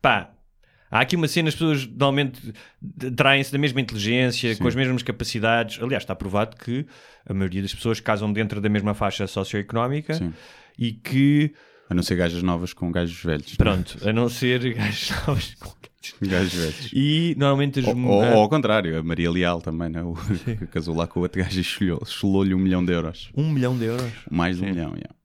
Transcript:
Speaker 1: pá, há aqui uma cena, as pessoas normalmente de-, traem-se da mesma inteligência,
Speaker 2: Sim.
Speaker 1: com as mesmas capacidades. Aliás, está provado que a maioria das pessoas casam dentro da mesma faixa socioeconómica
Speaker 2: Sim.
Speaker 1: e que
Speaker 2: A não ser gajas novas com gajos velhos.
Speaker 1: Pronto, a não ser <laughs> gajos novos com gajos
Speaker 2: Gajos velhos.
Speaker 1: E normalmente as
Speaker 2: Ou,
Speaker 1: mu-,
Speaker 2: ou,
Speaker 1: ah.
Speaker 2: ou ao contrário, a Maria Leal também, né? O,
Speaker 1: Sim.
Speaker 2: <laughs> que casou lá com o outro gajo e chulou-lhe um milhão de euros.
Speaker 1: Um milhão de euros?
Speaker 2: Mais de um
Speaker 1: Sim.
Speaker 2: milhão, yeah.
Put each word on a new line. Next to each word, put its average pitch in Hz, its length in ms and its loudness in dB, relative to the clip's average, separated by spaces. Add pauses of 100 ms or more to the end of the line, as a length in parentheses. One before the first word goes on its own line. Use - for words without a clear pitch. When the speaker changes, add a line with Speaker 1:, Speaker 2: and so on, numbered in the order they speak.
Speaker 1:
pá, 110 300 2 (580)
há 117 100 2
aqui 131 140 2
uma 160 140 2
cena, 160 200 2
as 147 60 0
pessoas 147 320 2
normalmente 135 640 0 (300)
de-, - 300 -8
traem-se 135 400 4
da 139 60 0
mesma 139 220 0
inteligência, 113 720 0
Speaker 2:
Sim. - 60 -6
Speaker 1:
com 127 80 2
as 113 60 0
mesmas 127 280 0
capacidades. 117 800 -2
Aliás, 127 220 -2
está 95 140 -6
provado 101 400 -2
que 127 280 -6 (440)
a - 60 -4
maioria 95 280 -2
das 98 120 -6
pessoas 113 260 -2
casam 107 320 0
dentro 104 280 -2
da 104 80 0
mesma 104 260 2
faixa 101 320 -2
socioeconómica 117 880 -4
Speaker 2:
Sim. 90 180 -4 (460)
Speaker 1:
e 117 140 -2
que 143 600 4 (360)
Speaker 2:
A 87 60 -2
não 90 100 2
ser 92 120 0
gajas 87 260 0
novas 90 300 -2
com 87 200 -4
gajos 85 300 -2
velhos. 78 340 -4
Speaker 1:
Pronto, 92 420 0 (100)
a 110 40 2
não 120 160 2
ser 123 340 0
<laughs> 123 120 0
gajos 104 360 -2 (160)
novos - 280 -2
com - 140 -18
gajos - 120 -20 (420)
Speaker 2:
Gajos 92 320 2
velhos. 85 400 -4
Speaker 1:
E 151 420 2
normalmente 139 440 2
as 123 60 2
Speaker 2:
Ou, 117 80 2
Speaker 1:
mu-, 123 140 0
Speaker 2:
ou, 101 140 6
Speaker 1:
ah. 120 80 4
Speaker 2:
ou 110 120 8
ao 104 60 4
contrário, 107 500 2
a 80 40 -4
Maria 82 280 0
Leal 87 300 0
também, 82 300 -4
né? 82 120 -6
O, 85 140 -6
Speaker 1:
Sim. 98 400 -4
Speaker 2:
<laughs> - 0 -
que 101 100 -8
casou 80 300 -4
lá 85 100 0
com - 140 -4
o - 20 2
outro 92 200 -2
gajo 90 180 -2
e 87 40 0 (420)
chulou-lhe 98 480 2
um 92 40 2
milhão 92 240 2
de 90 100 2
euros. 82 440 -4
Speaker 1:
Um 156 140 0
milhão 127 260 2
de 117 80 -2
euros? 120 260 -2 (200)
Speaker 2:
Mais 87 260 0
de 90 60 -4
um 98 40 -2
Speaker 1:
Sim. 98 60 -2
Speaker 2:
milhão, 85 220 -4
yeah. 50 160 -12 (140)